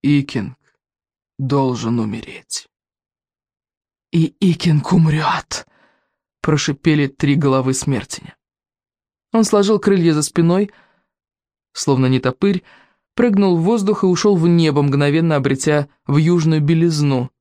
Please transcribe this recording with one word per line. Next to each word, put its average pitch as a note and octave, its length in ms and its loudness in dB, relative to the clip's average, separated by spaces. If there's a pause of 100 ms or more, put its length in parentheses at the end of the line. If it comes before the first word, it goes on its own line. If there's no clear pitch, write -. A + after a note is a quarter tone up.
Икинг C#3 560 -2 (800)
должен B2 640 -2
умереть". - 680 -10 (1400)
"И D#3+ 260 0
Икинг E3+ 540 0
умрет!" D#3 720 -2 (760)
прошипели D3+ 680 0
три C#3 280 -2
головы C3 380 0
Смертения. - 640 -8 (960)
Он A3+ 120 2
сложил G#3 360 2
крылья F3+ 340 2
за D3+ 100 0
спиной, F3 480 0 (1000)
словно C3 340 0
нетопырь, C3 560 0 (500)
прыгнул G3 440 2
в E3 40 0
воздух G#3 420 0
и F#3+ 40 2
ушел F#3+ 280 2
в E3 120 2
небо, D#3+ 340 2
мгновенно C#3+ 540 0
обретя C#3+ 540 -2 (180)
в C#3 100 2
южную D#3+ 440 2
белизну. D3 800 0